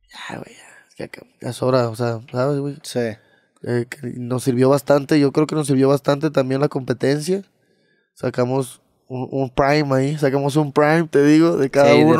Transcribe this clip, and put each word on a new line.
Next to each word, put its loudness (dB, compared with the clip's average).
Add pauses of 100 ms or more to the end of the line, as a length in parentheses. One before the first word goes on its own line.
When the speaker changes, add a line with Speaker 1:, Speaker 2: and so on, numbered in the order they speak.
(300)
Speaker 1:
ya, -14
güey, -18
ya, -20 (200)
es -20
que -12
acá, -20 (200)
ya -8
es -8
hora", 2
o -10
sea, -4 (120)
¿sabes, -2
güey? -8
Speaker 2:
Sí. -6 (640)
Speaker 1:
Eh, -2
que -16 (180)
nos -6
sirvió 2
bastante, 2
yo 2
creo 2
que -6
nos -2
sirvió 2
bastante 0
también -2
la 0
competencia. -4 (720)
Sacamos -4 (280)
un, -10
un -4
prime 0
ahí, 0
sacamos 0
un 0
prime, 2
te 4
digo, 4
de 0
cada 4
Speaker 2:
Sí, 6
Speaker 1:
uno, 4